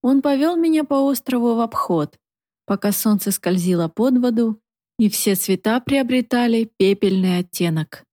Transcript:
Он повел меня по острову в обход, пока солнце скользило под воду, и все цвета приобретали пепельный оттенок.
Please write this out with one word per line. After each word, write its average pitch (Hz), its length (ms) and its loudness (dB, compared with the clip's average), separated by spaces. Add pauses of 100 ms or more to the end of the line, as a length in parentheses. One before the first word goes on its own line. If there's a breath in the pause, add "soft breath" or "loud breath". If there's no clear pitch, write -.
Он 269 140 4
повел 294 340 0
меня 320 300 0
по 277 100 -2 (100)
острову 247 500 -2
в 233 40 -2
обход, 175 580 -2 (480)
пока 202 280 -2
солнце 208 380 0
скользило 175 580 -2
под 254 300 0
воду, 233 420 0 (360)
и 214 120 2
все 202 260 0
цвета 214 460 -2
приобретали 240 960 0
пепельный 190 640 2
оттенок. 165 720 -4